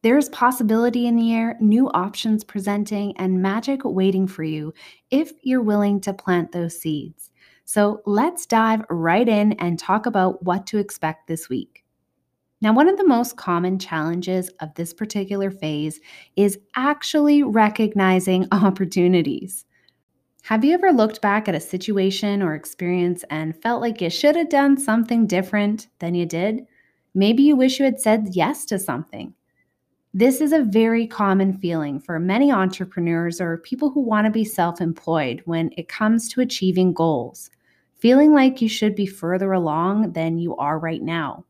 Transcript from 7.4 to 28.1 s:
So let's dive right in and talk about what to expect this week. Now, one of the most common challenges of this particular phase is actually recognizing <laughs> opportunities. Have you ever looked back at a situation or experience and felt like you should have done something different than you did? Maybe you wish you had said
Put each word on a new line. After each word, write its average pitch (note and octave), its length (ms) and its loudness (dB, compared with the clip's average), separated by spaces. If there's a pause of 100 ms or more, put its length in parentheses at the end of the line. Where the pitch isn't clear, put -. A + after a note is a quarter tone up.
So G#3 420 0
let's A#3 400 -2
dive A3 440 0
right F3 380 2
in G#3 260 2
and F3 220 -4
talk G#3 300 -2
about F#3 380 0
what F#3 240 -4
to G#3+ 100 -4
expect E3 480 -6
this D#3+ 220 -8
week. - 360 -10 (760)
Now, G#3+ 120 2
one C#4+ 160 6
of F#4+ 80 2
the G4 100 2
most A#3+ 300 2
common F3+ 420 -2
challenges F3+ 720 -4 (100)
of D3+ 140 -12
this E3+ 200 -8
particular G3 560 -4
phase D#3 500 -6 (360)
is G3 240 2 (160)
actually D4 680 2
recognizing G3+ 1080 2
<laughs> - 40 0
opportunities. F3+ 1120 0 (800)
Have A3 220 0
you D#4 100 6
ever F4+ 180 4
looked A3 280 2
back G#3+ 280 0
at E3+ 80 -2
a D#3 40 -4
situation G3 800 -2
or D#3+ 140 0
experience F3 760 -4
and D#3 300 -6
felt A#3 200 -4
like A#3 200 -4
you E3+ 100 -2
should D4 260 2
have E4+ 120 0
done C#4 300 4
something A3+ 480 2
different G#3 640 -2 (100)
than F3 160 -4
you F3 100 0
did? F#3 420 -4 (480)
Maybe G#3+ 280 4
you D4 140 6
wish C4 240 2
you C4+ 40 2
had C4 160 0
said G#3+ 320 2